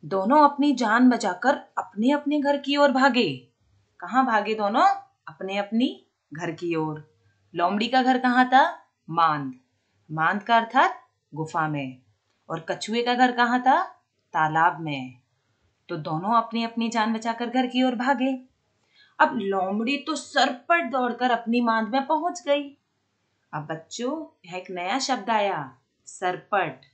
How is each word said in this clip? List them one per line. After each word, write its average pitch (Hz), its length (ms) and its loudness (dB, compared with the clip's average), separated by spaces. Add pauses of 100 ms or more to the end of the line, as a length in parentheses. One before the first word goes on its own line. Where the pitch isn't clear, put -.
दोनों 196 460 4
अपनी 285 240 0
जान 247 360 4
बचाकर 233 460 0 (220)
अपने 226 340 -2
अपने 294 280 0
घर 285 180 0
की 285 200 -2
ओर 285 140 6
भागे। 247 360 2 (720)
कहाँ 226 260 0
भागे 220 300 0
दोनों? 214 300 2 (420)
अपने 190 300 -8
अपनी 226 300 0 (460)
घर 165 180 -6
की 165 240 -4
ओर। 156 420 -6 (380)
लोमड़ी 190 320 0
का 254 140 2
घर 254 160 4
कहाँ 247 280 4
था? 269 420 2 (220)
मांद। 156 440 0 (560)
मांद 160 340 -2
का 233 140 4
अर्थात 262 440 2 (320)
गुफा 156 340 -4
में। 135 340 -8 (480)
और 160 200 -8
कछुए 220 340 -4
का 247 120 0
घर 247 160 4
कहाँ 240 300 0
था? 277 220 4 (500)
तालाब 160 460 2
में। 135 420 -8 (680)
तो 175 80 -6
दोनों 170 380 -4
अपनी 226 280 0
अपनी 226 260 -4
जान 226 240 0
बचाकर 226 360 -6
घर 254 180 0
की 254 160 0
ओर 254 120 0
भागे। 254 380 0 (880)
अब 302 180 2
लोमड़ी 196 600 -2
तो 302 180 -6
सरपट 262 760 -2
दौड़कर 247 400 -2
अपनी 233 300 0
मांद 226 280 0
में 254 160 -2
पहुंच 320 420 -4
गई। 285 220 -2 (840)
अब 151 140 -10
बच्चों, 254 580 -8 (200)
यह 180 120 -12
एक 185 140 -12
नया 180 280 -4
शब्द 247 300 -4
आया, 190 480 -2 (280)
सरपट। - 760 -4 (120)